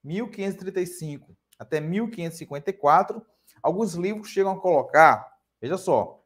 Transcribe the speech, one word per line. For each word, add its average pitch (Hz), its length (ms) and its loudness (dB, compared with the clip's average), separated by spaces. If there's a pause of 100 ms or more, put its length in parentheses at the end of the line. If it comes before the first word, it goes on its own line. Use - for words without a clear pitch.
mil 185 260 -6
quinhentos 196 260 -6
e - 40 -20
trinta 185 220 -6
e 180 60 -2
cinco 151 500 -14 (200)
até 151 220 -6
mil 185 300 -4
quinhentos 165 280 -10
e - 20 -18
cinquenta 143 320 -8
e - 20 -6
quatro, 185 520 2 (360)
alguns 175 320 -2
livros 202 360 -6
chegam 190 240 0
a 185 60 -8
colocar, 147 760 4 (240)
veja 151 160 -4
só 131 480 0